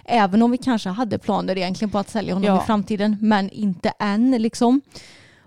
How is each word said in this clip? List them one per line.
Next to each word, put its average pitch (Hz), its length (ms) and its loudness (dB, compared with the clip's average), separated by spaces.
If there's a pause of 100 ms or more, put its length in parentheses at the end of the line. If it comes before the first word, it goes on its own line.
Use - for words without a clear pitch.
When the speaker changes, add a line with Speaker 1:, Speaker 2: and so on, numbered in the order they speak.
Speaker 1:
även 214 380 2
om 240 80 4
vi 247 80 -2
kanske 240 300 -2
hade 208 300 -4
planer 185 400 -2
egentligen 190 320 -4
på 202 80 -2
att 196 120 -4
sälja 180 240 -4
honom 196 140 0
Speaker 2:
Ja. 190 140 4
Speaker 1:
i - 40 -6
framtiden, 208 540 0
men 208 300 2
inte 202 480 -4
än 208 320 0
liksom. 233 500 2 (680)